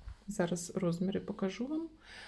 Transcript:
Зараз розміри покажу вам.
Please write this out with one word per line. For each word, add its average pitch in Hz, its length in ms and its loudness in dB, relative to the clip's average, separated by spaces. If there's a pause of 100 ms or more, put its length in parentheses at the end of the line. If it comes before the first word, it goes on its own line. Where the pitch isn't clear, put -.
(280)
Зараз 175 480 0
розміри 180 440 2
покажу 202 480 -2
вам. 320 200 0 (400)